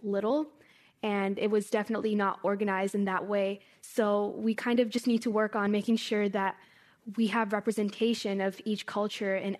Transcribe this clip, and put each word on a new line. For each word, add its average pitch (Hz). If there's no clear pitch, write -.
little, 214
and 202
it 214
was 208
definitely 214
not 202
organized 196
in 202
that 185
way. 202
So 208
we 220
kind 240
of 233
just -
need 226
to 240
work 214
on 208
making 208
sure 208
that 196
we 226
have 214
representation 208
of 190
each 208
culture 208
in 196